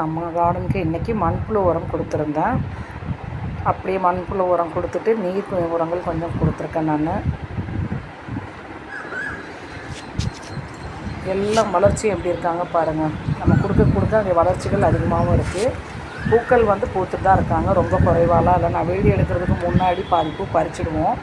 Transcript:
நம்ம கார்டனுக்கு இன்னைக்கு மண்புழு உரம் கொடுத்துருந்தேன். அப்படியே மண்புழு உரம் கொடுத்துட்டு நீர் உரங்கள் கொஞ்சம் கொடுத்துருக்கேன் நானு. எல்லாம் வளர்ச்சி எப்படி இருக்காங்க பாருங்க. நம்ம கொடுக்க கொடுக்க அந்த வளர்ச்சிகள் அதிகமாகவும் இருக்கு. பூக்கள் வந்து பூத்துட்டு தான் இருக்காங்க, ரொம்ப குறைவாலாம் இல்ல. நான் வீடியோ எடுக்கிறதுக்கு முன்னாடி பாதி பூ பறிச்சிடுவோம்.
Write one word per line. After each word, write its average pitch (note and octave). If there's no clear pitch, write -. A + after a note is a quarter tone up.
நம்ம D#3+
கார்டனுக்கு F3
இன்னைக்கு E3
மண்புழு G3+
உரம் E3
கொடுத்துருந்தேன். D#3+
அப்படியே F#3+
மண்புழு F3+
உரம் E3+
கொடுத்துட்டு F3
நீர் F#3
உரங்கள் E3+
கொஞ்சம் E3
கொடுத்துருக்கேன் D#3+
நானு. D3+
எல்லாம் G3+
வளர்ச்சி G3
எப்படி F3
இருக்காங்க E3+
பாருங்க. D#3
நம்ம -
கொடுக்க G3
கொடுக்க G#3
அந்த F#3+
வளர்ச்சிகள் F#3
அதிகமாகவும் E3+
இருக்கு. D#3+
பூக்கள் A#3
வந்து F#3+
பூத்துட்டு F#3
தான் F#3+
இருக்காங்க, E3+
ரொம்ப E3
குறைவாலாம் E3+
இல்ல. E3+
நான் E3
வீடியோ G3+
எடுக்கிறதுக்கு F3+
முன்னாடி F3+
பாதி D#3+
பூ E3
பறிச்சிடுவோம். E3